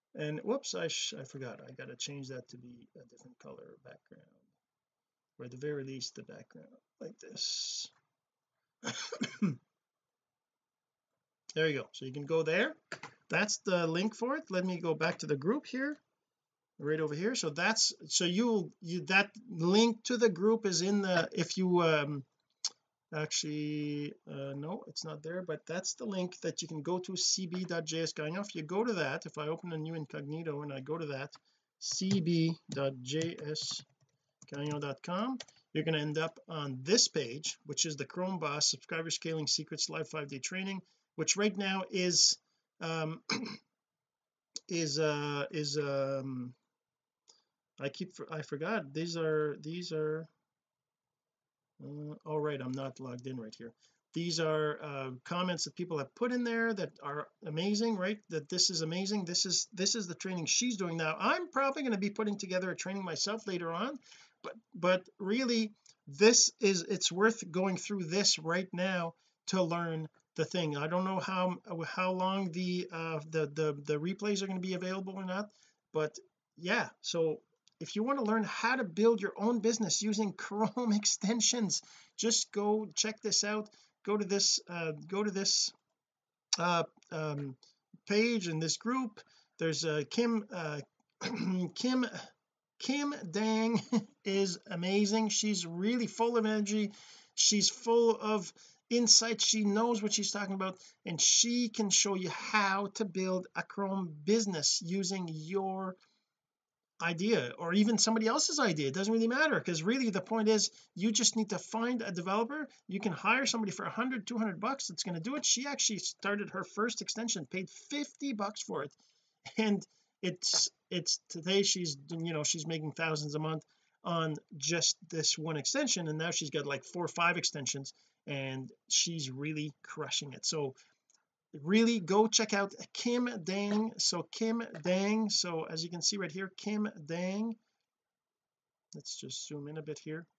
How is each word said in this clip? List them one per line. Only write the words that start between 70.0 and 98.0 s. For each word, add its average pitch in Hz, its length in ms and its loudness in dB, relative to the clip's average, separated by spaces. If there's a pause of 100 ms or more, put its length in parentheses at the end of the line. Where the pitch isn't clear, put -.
the 160 100 0
thing. 156 320 -2
I 151 100 -2
don't 180 180 0
know 185 140 0
how, 180 380 0 (280)
how 185 280 0
long 190 380 0
the, 180 400 -2
uh, 165 280 -4 (100)
the, 160 240 2
the, 151 320 0
the 151 140 0
replays 190 420 -2
are 196 60 -2
gonna 185 120 -4
be 185 140 -4
available 185 420 -4
or 190 100 -6
not, 196 240 -4 (440)
but 156 240 0 (400)
yeah. 185 320 0 (120)
So 160 400 0 (380)
if - 160 -8
you 208 80 2
want 277 140 0
to 240 80 0
learn 214 180 4
how 226 320 0
to 262 80 0
build 202 380 4
your 196 160 -2
own 220 220 2
business 214 420 2
using 208 320 2
<laughs> - 40 -20
Chrome 214 560 0
extensions, 208 920 2 (340)
just - 340 2
go 208 440 2
check 214 260 0
this - 220 2
out. 214 260 -2 (340)
Go 208 140 2
to 208 80 0
this, 196 340 2 (100)
uh, 165 240 -4 (140)
go 190 160 -2
to 208 80 -2
this, - 400 0 (840)
uh, 170 260 4 (280)
um, 143 440 -4 (520)
page 214 400 2
in 160 120 -2
this 160 180 0
group. 247 420 -4 (400)
There's, 160 260 0
uh, 151 240 0
Kim, 226 420 2
uh, 151 280 -6 (420)
<clears throat> 185 540 -2
Kim, 254 320 2 (720)
Kim 285 340 0 (160)
Dang 220 520 2 (200)
<laughs> - 240 -10
is 196 340 2 (100)
amazing. 202 600 4
She's 196 360 2
really 202 420 0
full 233 300 2
of 220 80 4
energy. 214 460 2 (440)
She's 202 340 6
full 233 460 6